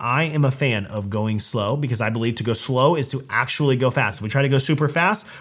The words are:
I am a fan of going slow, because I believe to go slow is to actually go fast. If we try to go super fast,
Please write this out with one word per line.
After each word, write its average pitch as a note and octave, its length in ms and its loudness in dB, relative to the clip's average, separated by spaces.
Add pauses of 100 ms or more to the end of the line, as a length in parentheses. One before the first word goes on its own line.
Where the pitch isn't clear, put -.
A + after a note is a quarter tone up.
I B2+ 240 0
am D3+ 220 0
a C3 40 2
fan A#2+ 360 0
of G2+ 240 -6
going G#2+ 280 0
slow, G#2+ 380 -2
because B2 240 -2
I G#2+ 80 0
believe A2+ 280 -2
to - 60 -6
go A2+ 120 0
slow C3+ 420 2
is C3+ 120 -2
to - 200 -8
actually B2+ 480 2
go B2 140 2
fast. A2 280 0
If - 40 -8
we G#2+ 80 -4
try C#3 100 2
to C#3+ 80 2
go C#3 80 4
super D3 320 2
fast, F3+ 380 0 (140)